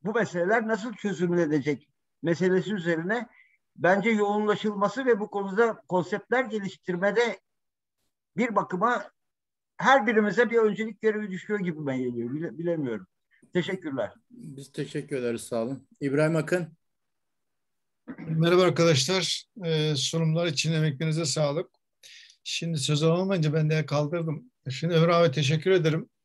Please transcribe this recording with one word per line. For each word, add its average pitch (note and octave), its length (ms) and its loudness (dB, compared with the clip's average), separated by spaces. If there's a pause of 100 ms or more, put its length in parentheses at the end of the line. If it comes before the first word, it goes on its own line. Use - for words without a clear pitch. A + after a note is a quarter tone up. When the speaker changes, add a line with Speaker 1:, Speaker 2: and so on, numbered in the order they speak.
Speaker 1:
Bu G#3 100 -4
meseleler G#3+ 540 0
nasıl A3 260 -4
çözümlenecek E3 960 0 (340)
meselesi F3+ 500 2
üzerine F3 540 -2 (480)
bence F#3 340 4
yoğunlaşılması G#3 960 0
ve A#3 140 4
bu G#3 100 -6
konuda G3+ 580 0
konseptler G3+ 580 -2
geliştirmede G3+ 960 -2 (1000)
bir A3+ 180 0
bakıma G3+ 560 0 (640)
her A3+ 300 4
birimize G#3+ 420 2
bir A3+ 80 0
öncelik A3 440 0
görevi G#3+ 300 -2
düşüyor G3+ 280 -6
gibime D#3 380 -4
geliyor. A#2+ 360 -4
Bile-, D3+ 240 -8
bilemiyorum. D3+ 500 -4 (460)
Teşekkürler. D#3 600 -4 (180)
Speaker 2:
Biz C#3 400 -18
teşekkür D3 440 -8
ederiz, A#2 260 -4
sağ A2+ 220 -4
olun. C3 240 -8 (120)
İbrahim D3+ 360 2
Akın. D#3+ 420 -2 (1400)
Speaker 3:
Merhaba E3 460 2
arkadaşlar. E3+ 840 2 (200)
Ee, D#3 300 0
sunumlar E3 520 0
için E3 260 -2
emeklerinize D#3 520 0
sağlık. D3+ 420 -2 (760)
Şimdi E3 340 -6
söz D3 260 0
olmayınca E3+ 500 2
ben D#3 160 2
de D#3 160 0
kaldırdım. D3+ 680 -4 (180)
Şimdi D#3+ 240 -4
Ömer E3 160 6
abi E3+ 220 4
teşekkür D#3 400 0
ederim. E3 380 2 (160)